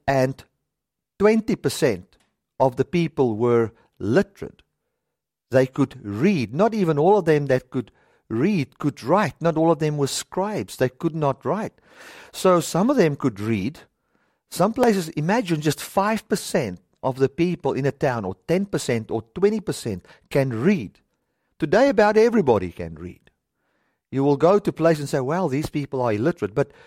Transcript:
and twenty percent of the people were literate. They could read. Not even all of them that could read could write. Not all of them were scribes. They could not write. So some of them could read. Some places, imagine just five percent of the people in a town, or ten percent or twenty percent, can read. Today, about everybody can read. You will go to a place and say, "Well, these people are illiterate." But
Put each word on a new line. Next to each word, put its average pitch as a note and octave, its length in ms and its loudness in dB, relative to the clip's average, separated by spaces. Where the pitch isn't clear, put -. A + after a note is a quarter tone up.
and C3+ 340 0
twenty G#3+ 380 2
percent A#2+ 600 -2
of C3 180 2
the C3+ 100 0
people D3+ 500 0
were A#2 380 2
literate. - 640 -2
They C3 160 4
could C3 340 -4
read. A#2 520 -2
Not G#3 200 0
even E3+ 240 0
all F#3 200 4
of F3+ 80 -2
them D3 220 2
that C3 220 0
could B2+ 220 -6
read C#3+ 500 -2
could C#3+ 240 -6
write. D#3+ 380 0
Not D#3+ 160 0
all D#3+ 140 2
of D#3 80 0
them D3+ 180 -2
were C#3 100 0
scribes. F#3 720 -8
They B2+ 120 0
could D#3+ 260 -6
not C#3+ 280 -2
write. F3+ 300 -4
So F3+ 300 2
some F#3+ 280 0
of D4 60 0
them D#3+ 220 2
could G#2+ 240 -4
read. A2 380 -2
Some F#3+ 220 0
places, G#3+ 380 0
imagine E3+ 500 -2
just D3 220 -2
five G#3 480 -2
percent C3 500 -4
of C3 160 -4
the C3+ 100 2
people E3+ 440 -2
in C3 120 -2
a C3+ 60 0
town, B2 320 -2
or F#2+ 140 -8
ten F#3 180 0
percent B2+ 460 -4
or G#2+ 100 -4
twenty G#3 240 0
percent, A2+ 460 -8
can C3 340 -2
read. D#3+ 380 -2
Today, G3 300 2
about G#3 260 2
everybody D#3+ 560 4
can E2 240 -12
read. F2 240 -16
You C3+ 140 -2
will C#3+ 140 2
go E3+ 200 6
to G3+ 120 -4
a C3+ 40 0
place D#3+ 260 2
and C#3+ 100 -8
say, D3+ 100 -2
"Well, D#3 300 -2
these C#3 200 -4
people C#3 320 -4
are A#2+ 120 0
illiterate." G#2+ 420 -2
But C#3 160 -2